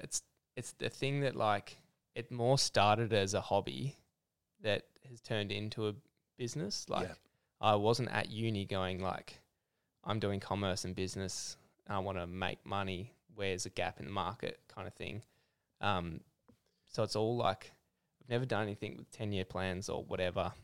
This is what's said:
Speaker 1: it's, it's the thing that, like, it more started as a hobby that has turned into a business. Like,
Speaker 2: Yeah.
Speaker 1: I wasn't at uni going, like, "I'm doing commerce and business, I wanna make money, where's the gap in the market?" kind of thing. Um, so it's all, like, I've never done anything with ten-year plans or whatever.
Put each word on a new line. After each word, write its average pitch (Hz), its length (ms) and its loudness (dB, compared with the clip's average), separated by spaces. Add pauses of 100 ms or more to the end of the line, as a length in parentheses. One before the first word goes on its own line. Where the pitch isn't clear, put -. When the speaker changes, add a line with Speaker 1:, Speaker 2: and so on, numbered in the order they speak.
Speaker 1:
it's, - 180 -4 (320)
it's - 200 -8
the - 140 -4
thing 139 340 0
that, 127 120 0
like, 107 420 0 (380)
it 117 160 -8
more 123 260 4
started 107 560 6
as 98 220 4
a 98 60 2
hobby 98 560 0 (640)
that 107 260 2 (220)
has 120 120 -16
turned 104 300 0
into 107 380 -2
a 104 60 -2 (440)
business. 147 500 -4
Like, 92 200 0
Speaker 2:
Yeah. - 60 -10 (460)
Speaker 1:
I 104 140 6
wasn't 113 360 4
at - 200 0
uni 107 340 0
going, 92 360 0
like, - 400 -4 (640)
"I'm 110 160 0
doing 101 200 0
commerce 95 440 0
and 92 100 -4
business, 95 600 -4 (320)
I 101 100 0
wanna 92 280 -2
make 90 400 -4
money, 95 460 -2 (220)
where's 95 300 0
the 95 60 -8
gap 90 280 -2
in - 80 -8
the 98 60 -8
market?" 95 560 -4
kind 95 180 -12
of - 80 -12
thing. 90 280 -10 (580)
Um, 90 400 0 (680)
so 113 120 -2
it's 107 140 -2
all, 110 200 2
like, - 360 0 (480)
I've - 80 -20
never 120 180 2
done 110 160 2
anything 101 360 -4
with - 120 -16
ten-year 101 360 -2
plans 95 420 -2
or - 160 -4
whatever. 92 480 0 (120)